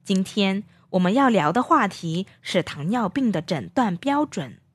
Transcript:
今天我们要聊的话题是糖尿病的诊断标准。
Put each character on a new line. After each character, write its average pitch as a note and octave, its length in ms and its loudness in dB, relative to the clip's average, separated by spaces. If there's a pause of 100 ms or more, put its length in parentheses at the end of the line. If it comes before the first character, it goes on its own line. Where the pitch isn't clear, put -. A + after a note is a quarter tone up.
今 F#3+ 180 0
天 G3 440 -2 (260)
我 F#3 80 0
们 F3+ 140 2
要 C4 160 6
聊 E3+ 240 2
的 B3 100 2
话 C4 240 4
题 F3 400 -6 (140)
是 - 200 -2
糖 D3+ 280 -6
尿 A3+ 180 0
病 B3+ 240 0
的 E3 100 -2
诊 E3 280 -6
断 A3 260 0
标 C#4+ 300 -2
准。 C3 340 -10 (160)